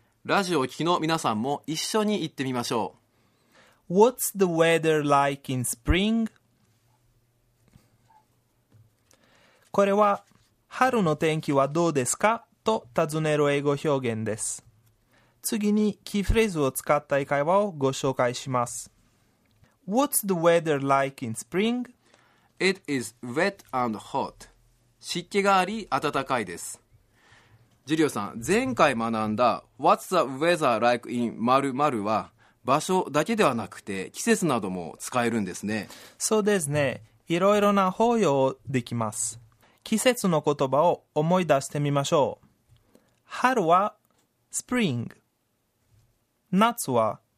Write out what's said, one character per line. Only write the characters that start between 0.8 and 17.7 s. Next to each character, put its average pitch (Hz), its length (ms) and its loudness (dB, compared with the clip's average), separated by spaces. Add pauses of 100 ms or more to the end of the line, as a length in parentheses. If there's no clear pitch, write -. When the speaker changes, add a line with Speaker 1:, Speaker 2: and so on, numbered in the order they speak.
Speaker 1:
の 170 160 2
皆 160 180 0
さ 127 160 -2
ん 107 80 -2
も 143 240 -6
一 156 140 -6
緒 214 240 -2
に 208 160 0
言 160 100 -6
っ - 20 -12
て - 120 -8
み 131 100 -4
ま 123 100 -4
し - 100 -8
ょ 107 200 -4
Speaker 2:
う。 - 40 -20 (920)
What's 208 480 2
the 196 60 2
weather 160 580 4
like 143 480 2
in 127 120 -2
spring? 214 680 0 (3500)
こ 202 140 2
れ 196 80 2
は、 202 320 2 (420)
「春 254 340 0
の 151 140 2
天 156 240 0
気 147 140 -4
は 139 160 4
ど 170 180 0
う 160 60 0
で 131 100 0
す - 140 -4
か？」 220 280 0 (200)
と 220 280 -2
尋 156 280 -2
ね 151 160 2
る 147 160 4
英 143 80 0
語 143 200 0
表 160 60 -4
現 120 380 -2
で 107 100 -4
す。 - 300 -10 (760)
次 208 300 -2
に 214 320 0
キ - 160 -4
ー 190 40 0
フ - 100 2
レ 226 140 4
ー - 20 -6
ズ 160 100 -4
を 135 140 0
使 - 240 0
っ - 100 -6
た 143 100 0
英 139 80 0
会 143 200 0
話 190 140 2
を 208 120 -2